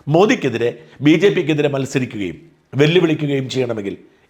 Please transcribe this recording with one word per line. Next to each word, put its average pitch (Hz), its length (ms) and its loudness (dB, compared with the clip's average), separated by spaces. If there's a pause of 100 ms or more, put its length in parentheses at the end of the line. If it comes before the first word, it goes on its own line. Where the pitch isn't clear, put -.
(140)
മോദിക്കെതിരെ, 147 560 2 (360)
ബി 151 160 6
ജെ 202 140 6
പിക്കെതിരെ 147 400 0
മത്സരിക്കുകയും 113 600 -6 (440)
വെല്ലുവിളിക്കുകയും 151 720 2
ചെയ്യണമെങ്കിൽ 110 420 -4 (340)